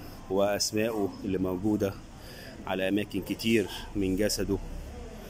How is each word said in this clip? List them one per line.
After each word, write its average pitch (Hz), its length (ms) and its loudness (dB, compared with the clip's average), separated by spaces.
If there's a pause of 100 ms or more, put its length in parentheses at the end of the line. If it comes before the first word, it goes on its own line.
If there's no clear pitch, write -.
(300)
وأسمائه 101 800 2 (160)
اللي 95 140 2
موجودة 98 560 2 (720)
على 95 220 0
أماكن 101 320 2
كتير 101 480 4 (280)
من 95 200 2
جسده، 98 420 2 (720)